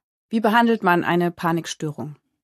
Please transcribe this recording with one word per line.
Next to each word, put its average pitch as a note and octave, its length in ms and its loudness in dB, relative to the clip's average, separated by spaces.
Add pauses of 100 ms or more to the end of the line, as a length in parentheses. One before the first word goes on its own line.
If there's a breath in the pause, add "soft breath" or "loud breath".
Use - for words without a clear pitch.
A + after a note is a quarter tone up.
(280)
Wie A3+ 120 -2
behandelt A3+ 420 2
man F3 200 2
eine F3 280 0
Panikstörung? D#3+ 880 -6 (280)